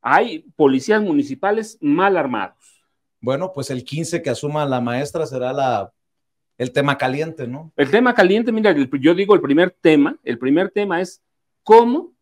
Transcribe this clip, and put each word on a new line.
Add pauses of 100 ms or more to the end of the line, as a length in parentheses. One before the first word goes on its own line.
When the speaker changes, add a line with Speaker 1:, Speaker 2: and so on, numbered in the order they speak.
Speaker 1:
Hay (100)
policías
municipales
mal
armados. (380)
Speaker 2:
Bueno,
pues
el
quince
que
asuma
la
maestra
será
la, (680)
el
tema
caliente,
¿no?
Speaker 1:
El
tema
caliente,
mira,
el, (100)
yo
digo
el
primer
tema,
el
primer
tema
es (400)
cómo